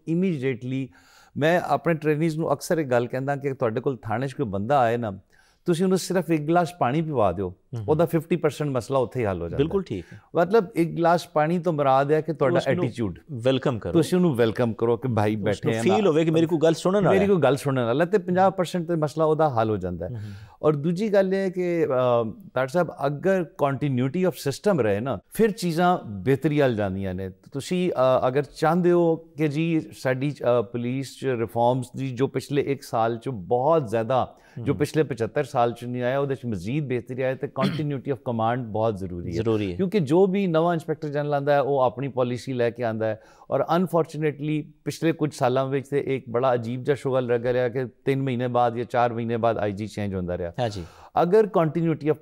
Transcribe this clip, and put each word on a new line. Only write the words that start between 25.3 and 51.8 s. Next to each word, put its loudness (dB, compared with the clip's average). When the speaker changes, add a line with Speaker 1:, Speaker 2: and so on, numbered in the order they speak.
Speaker 1:
ਫਿਰ 4
ਚੀਜ਼ਾਂ 2
ਬਿਹਤਰੀ 0
ਵੱਲ 4
ਜਾਂਦੀਆਂ -4
ਨੇ। -8
ਤੁਸੀਂ, -4
ਅ, 2
ਅਗਰ 0
ਚਾਹੁੰਦੇ 2
ਹੋ 4
ਕਿ -4
ਜੀ 0
ਸਾਡੀ, -2
ਅ, 0
ਪੁਲਿਸ -6
'ਚ -6
ਰਿਫਾਰਮਸ 0
ਦੀ -4
ਜੋ 0
ਪਿਛਲੇ -2
ਇੱਕ -4
ਸਾਲ -2
'ਚ -10
ਬਹੁਤ 0
ਜ਼ਿਆਦਾ, -2
ਜੋ 0
Speaker 2:
ਹਮ। -4
Speaker 1:
ਪਿਛਲੇ 0
ਪਚੱਤਰ -4
ਸਾਲ 0
'ਚ -10
ਨਹੀਂ -6
ਆਇਆ, 0
ਉਹਦੇ -2
'ਚ -10
ਮਜ਼ੀਦ -4
ਬਿਹਤਰੀ -4
ਆਏ, -2
ਤੇ -8
continuity -2
of -2
command -2
ਬਹੁਤ -2
ਜ਼ਰੂਰੀ -8
ਹੈ। -6
Speaker 2:
ਜ਼ਰੂਰੀ 0
ਹੈ। -8
Speaker 1:
ਕਿਉਂਕਿ 0
ਜੋ 4
ਵੀ 0
ਨਵਾਂ 2
ਇੰਸਪੈਕਟਰ -4
ਜਨਰਲ -2
ਆਉਂਦਾ 2
ਹੈ, 4
ਉਹ 2
ਆਪਣੀ 0
ਪਾਲਿਸੀ -4
ਲੈ 2
ਕੇ -8
ਆਉਂਦਾ -2
ਹੈ। -4
ਔਰ 2
unfortunately -2
ਪਿਛਲੇ -2
ਕੁਝ -2
ਸਾਲਾਂ 2
ਵਿੱਚ -4
ਤੇ -2
ਇੱਕ -4
ਬੜਾ 2
ਅਜੀਬ -4
ਜਿਹਾ 2
ਸ਼ੁਗਲ -2
ਲੱਗ 0
ਰਿਹਾ 0
ਕਿ -4
ਤਿੰਨ -2
ਮਹੀਨੇ -2
ਬਾਅਦ 2
ਜਾਂ -4
ਚਾਰ 2
ਮਹੀਨੇ -2
ਬਾਅਦ 2
ਆਈ -2
ਜੀ -6
ਚੇਂਜ -6
ਹੁੰਦਾ -4
ਰਿਹਾ। -6
Speaker 2:
ਹਾਂ 0
ਜੀ। -8
Speaker 1:
ਅਗਰ 4
continuity 0